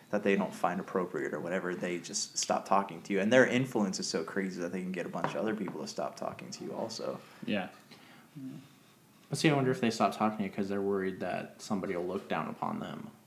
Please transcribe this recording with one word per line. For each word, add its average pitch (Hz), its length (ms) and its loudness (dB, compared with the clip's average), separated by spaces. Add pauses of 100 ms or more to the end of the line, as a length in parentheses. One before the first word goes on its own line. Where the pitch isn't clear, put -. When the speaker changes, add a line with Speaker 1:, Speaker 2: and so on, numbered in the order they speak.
(100)
Speaker 1:
that 101 120 0
they 101 140 6
don't 92 180 0
find 90 260 0
appropriate 78 540 -2
or 76 60 -2
whatever, 87 340 -2
they 87 240 -2
just - 400 -6
stop - 280 0
talking 95 360 2
to - 100 -4
you. 98 80 2
And 104 100 4
their 127 160 12
influence 113 540 2
is 95 60 -4
so 87 180 0
crazy 95 380 -2
that 85 100 -2
they 92 80 -2
can 92 120 -4
get 87 120 -2
a - 60 -8
bunch 85 240 -2
of - 20 -4
other 107 180 0
people 87 280 -4
to 71 60 -6
stop - 280 -4
talking - 360 -6
to - 120 -10
you - 80 -6
also. - 480 -4 (240)
Speaker 2:
Yeah. 98 220 -2 (1600)
Speaker 3:
But - 100 -4
see, 160 120 6
I - 40 6
wonder 131 160 4
if 131 100 2
they 113 100 4
stop - 260 2
talking 107 220 2
to 104 60 0
you 95 60 -2
'cause 98 200 -2
they're 101 100 0
worried 95 400 0
that - 400 -4
somebody 95 340 -2
will 87 120 -2
look 95 220 -4
down 82 200 0
upon 85 320 -4
them, - 280 -8 (180)